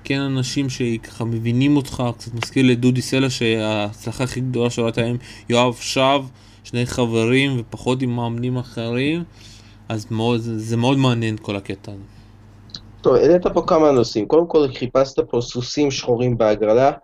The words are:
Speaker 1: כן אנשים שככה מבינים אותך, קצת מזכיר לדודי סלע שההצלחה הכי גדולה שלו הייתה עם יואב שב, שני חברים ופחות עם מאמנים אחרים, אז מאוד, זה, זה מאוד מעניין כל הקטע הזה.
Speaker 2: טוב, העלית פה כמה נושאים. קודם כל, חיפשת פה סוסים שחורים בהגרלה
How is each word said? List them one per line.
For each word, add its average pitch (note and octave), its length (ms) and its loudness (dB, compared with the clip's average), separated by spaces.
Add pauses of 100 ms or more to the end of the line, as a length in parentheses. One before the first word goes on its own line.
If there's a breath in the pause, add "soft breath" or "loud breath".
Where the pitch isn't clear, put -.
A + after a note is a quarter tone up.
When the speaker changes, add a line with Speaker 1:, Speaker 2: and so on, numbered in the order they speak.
Speaker 1:
כן C#3 160 -2
אנשים C3+ 500 -2
שככה A#2+ 560 -6
מבינים A#2 520 2
אותך, C3 260 -4 (140)
קצת A2+ 160 -14
מזכיר B2 320 0
לדודי B2+ 360 4
סלע C3+ 280 0
שההצלחה A2 960 -2
הכי B2+ 160 -6
גדולה B2 300 0
שלו A#2 160 -2
הייתה A#2 200 -2
עם B2 120 -2 (320 loud breath)
יואב A#2+ 300 2
שב, C3+ 420 0 (420 soft breath)
שני B2 220 -4
חברים B2 720 0
ופחות B2 420 -4
עם A#2+ 140 -2
מאמנים A#2+ 420 -4
אחרים, B2 680 -4 (680 loud breath)
אז A2 220 -6
מאוד, A#2 280 0
זה, A2+ 200 -6
זה A2+ 180 -4
מאוד B2+ 200 2
מעניין A#2 440 2
כל G#2 140 -6
הקטע G2 360 -10
הזה. G2+ 300 -18 (800 soft breath)
Speaker 2:
טוב, C3 140 4
העלית D3+ 320 4
פה F3 200 0
כמה D#3 240 4
נושאים. A2+ 360 0
קודם E3+ 200 2
כל, D3+ 260 2
חיפשת C3 460 -2 (100)
פה A#2+ 120 0
סוסים B2+ 500 -2
שחורים B2 460 0
בהגרלה A2 540 4 (120)